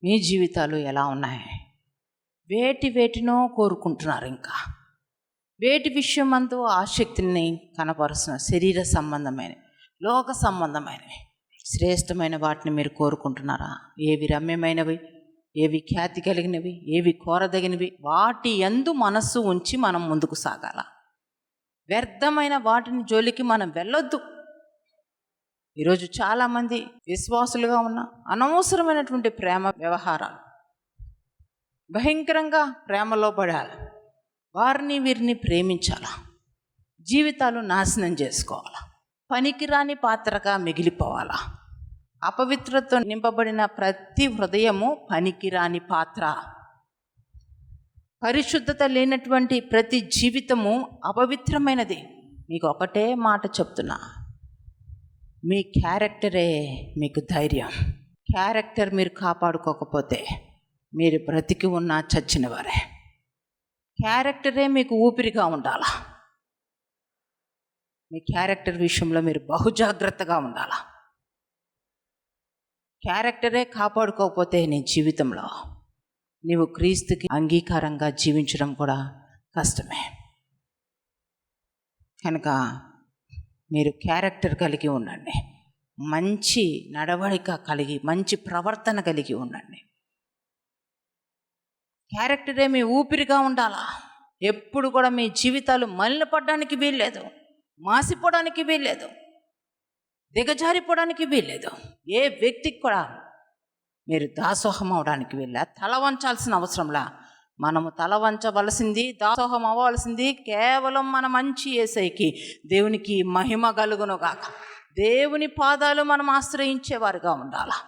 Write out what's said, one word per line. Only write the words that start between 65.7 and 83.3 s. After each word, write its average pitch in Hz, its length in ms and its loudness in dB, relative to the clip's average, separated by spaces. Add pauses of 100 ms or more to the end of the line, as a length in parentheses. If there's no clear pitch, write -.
మీ 160 60 -10
క్యారెక్టర్ 185 580 -2
విషయంలో 170 440 2
మీరు 160 180 0
బహుజాగ్రత్తగా 185 1000 0
ఉండాలా. 120 380 -6 (2250)
క్యారెక్టరే 233 640 0
కాపాడుకోకపోతే 202 1000 2
నీ 143 160 0
జీవితంలో 151 960 -2 (640)
నీవు 165 200 4
క్రీస్తుకి 180 680 0
అంగీకారంగా 156 800 0
జీవించడం 143 640 0
కూడా 135 460 -4 (380)
కష్టమే. - 600 -4 (2000)
కనుక 135 560 -2 (920)